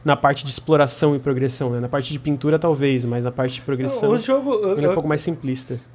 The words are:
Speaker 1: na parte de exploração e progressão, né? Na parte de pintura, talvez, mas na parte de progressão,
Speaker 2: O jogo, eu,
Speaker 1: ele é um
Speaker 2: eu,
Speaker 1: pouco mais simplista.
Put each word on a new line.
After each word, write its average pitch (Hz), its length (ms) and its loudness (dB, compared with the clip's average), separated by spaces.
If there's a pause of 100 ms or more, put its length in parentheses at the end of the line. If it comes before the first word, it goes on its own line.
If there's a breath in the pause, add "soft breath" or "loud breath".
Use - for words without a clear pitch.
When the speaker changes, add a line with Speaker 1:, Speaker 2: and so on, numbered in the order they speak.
Speaker 1:
na 143 100 4
parte 139 300 0
de 139 60 -8
exploração 147 640 2
e - 20 -6
progressão, 127 520 -2
né? 120 100 -2
Na 123 80 -4
parte 139 240 -4
de 143 60 -6
pintura, 147 380 0
talvez, 139 460 2
mas 120 220 -2
na 123 60 -2
parte 127 240 -2
de - 60 -14
progressão, 139 500 0
Speaker 2:
O 240 60 4
jogo, 262 360 0
eu, 208 240 0
Speaker 1:
ele 147 80 2
é - 20 4
um 180 40 4
Speaker 2:
eu, - 20 0
Speaker 1:
pouco 160 160 -2
mais 151 120 0
simplista. 127 600 -6 (140)